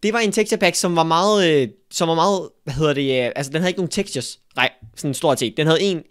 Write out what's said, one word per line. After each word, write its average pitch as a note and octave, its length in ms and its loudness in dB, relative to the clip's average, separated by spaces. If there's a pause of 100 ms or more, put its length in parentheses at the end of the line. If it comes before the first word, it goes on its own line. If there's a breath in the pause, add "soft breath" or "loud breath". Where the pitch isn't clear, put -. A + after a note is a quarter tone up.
det G#3 100 0
var A#3 60 0
en G#3+ 140 0
texture G#3+ 260 0
pack, F3 180 2
som F3 200 0
var E3 80 4
meget, E3+ 580 2
øh, A#2+ 60 -2 (220)
som E3+ 180 -2
var E3 60 0
meget, F3 340 0 (160)
hvad C#3 100 -8
hedder D3 200 2
det, C3+ 320 0
øh, A#2 100 -4
altså, C#3 160 -6
den D#3+ 80 -2
havde F3+ 100 0
ikke F#3 80 -6
nogen F3+ 120 -2
textures. - 500 -6 (160)
Nej, B2+ 140 2 (260)
sådan C#3 180 -4
stort C#3+ 240 0
set. A2+ 180 -4
Den D3+ 100 0
havde D#3+ 160 2
en, F#3+ 280 -2